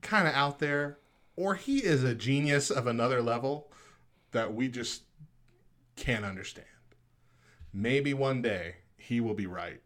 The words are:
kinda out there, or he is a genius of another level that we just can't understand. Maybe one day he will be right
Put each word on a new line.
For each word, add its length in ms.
kinda 340
out 220
there, 400
or 180
he 300
is 200
a 100
genius 560
of 160
another 360
level 500
that 220
we 140
just 340
can't 280
understand. 420
Maybe 420
one 280
day 340
he 240
will 140
be 120
right 400